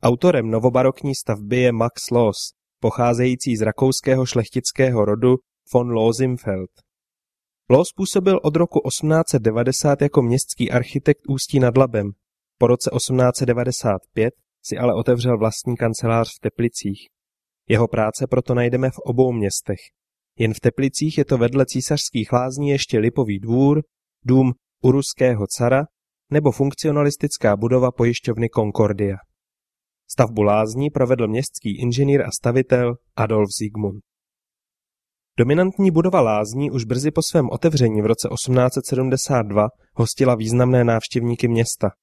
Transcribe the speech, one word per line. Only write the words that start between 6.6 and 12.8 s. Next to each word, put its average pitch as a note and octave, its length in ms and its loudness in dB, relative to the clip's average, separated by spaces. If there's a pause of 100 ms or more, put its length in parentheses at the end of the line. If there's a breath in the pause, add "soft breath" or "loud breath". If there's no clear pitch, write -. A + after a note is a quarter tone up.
Loos C#3+ 240 4
působil F#3+ 500 0
od D3+ 120 0
roku E3 240 2
osmnáct D#3 500 0
set B2+ 120 0
devadesát A#2+ 600 0
jako C#3+ 200 2
městský A#2+ 500 -2
architekt C3+ 560 0
Ústí C3+ 320 -2
nad B2 180 4
Labem. A#2 340 0 (460)
Po A#2+ 100 4
roce B2 240 2